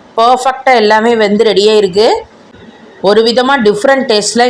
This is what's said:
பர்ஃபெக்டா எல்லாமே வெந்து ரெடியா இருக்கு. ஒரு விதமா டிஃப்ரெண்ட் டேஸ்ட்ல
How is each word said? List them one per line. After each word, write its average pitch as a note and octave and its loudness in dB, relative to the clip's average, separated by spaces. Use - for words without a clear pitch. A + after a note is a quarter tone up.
பர்ஃபெக்டா B3+ 0
எல்லாமே G#3+ 0
வெந்து G#3 0
ரெடியா G3+ 0
இருக்கு. G3+ 0
ஒரு G#3+ 2
விதமா B3 0
டிஃப்ரெண்ட் C4 0
டேஸ்ட்ல G#3+ -2